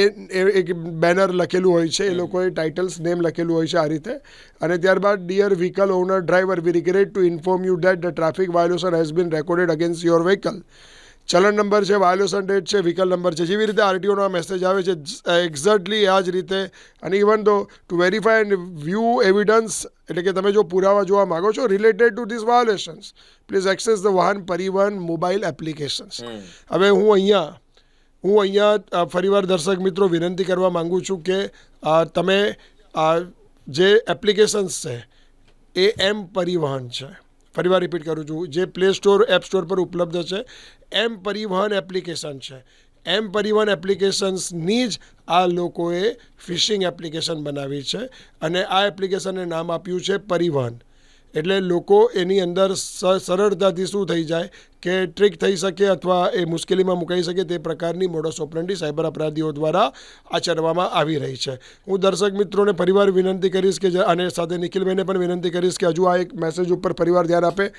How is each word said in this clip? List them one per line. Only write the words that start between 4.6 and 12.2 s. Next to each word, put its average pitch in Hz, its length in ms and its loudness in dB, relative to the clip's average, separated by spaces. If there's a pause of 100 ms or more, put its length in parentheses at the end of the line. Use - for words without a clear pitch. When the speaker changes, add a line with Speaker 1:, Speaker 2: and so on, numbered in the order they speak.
Speaker 1:
અને 170 180 0
ત્યારબાદ, 190 540 2
"Dear 202 180 2
vehicle 190 400 0
owner, 185 300 0
driver, 185 400 2
we 170 120 0
regret 180 340 2 (120)
to - 60 2
inform 180 400 0
you 185 180 0
that 185 140 2
the 170 160 -4
traffic 165 360 -2
violation 170 460 0
has 160 200 0
been 170 160 0
recorded 170 400 0
against 170 340 -2
your 165 220 4
vehicle." 185 380 0 (640)
ચલણ 190 240 4
નંબર 208 320 2
છે, 190 100 2
વાયોલેશન 196 520 2